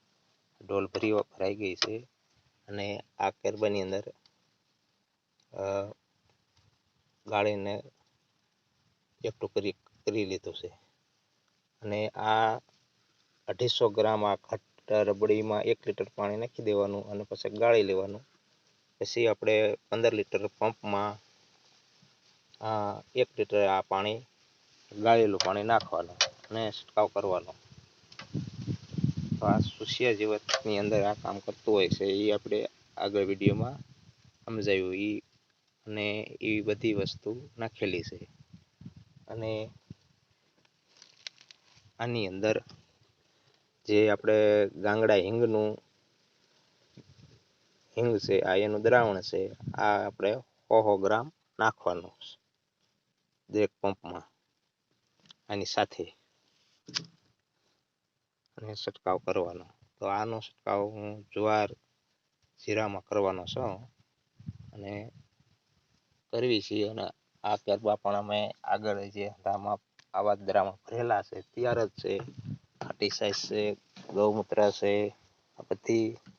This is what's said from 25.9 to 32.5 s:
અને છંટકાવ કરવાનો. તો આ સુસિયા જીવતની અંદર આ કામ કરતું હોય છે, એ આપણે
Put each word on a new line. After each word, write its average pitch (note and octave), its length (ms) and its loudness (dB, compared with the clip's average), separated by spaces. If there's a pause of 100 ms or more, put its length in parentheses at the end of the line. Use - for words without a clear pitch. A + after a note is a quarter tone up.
અને G#2+ 200 -4
છંટકાવ - 360 0
કરવાનો. F#2 480 -2 (1800)
તો G#2+ 80 -2
આ G#2 120 4
સુસિયા G#2+ 540 0
જીવતની G#2+ 640 -2
અંદર G#2 240 2
આ G#2 120 2
કામ G2 240 -6
કરતું - 360 -2
હોય F#2+ 140 4
છે, F#2 160 0
એ G2+ 280 2
આપણે G#2 360 -2 (280)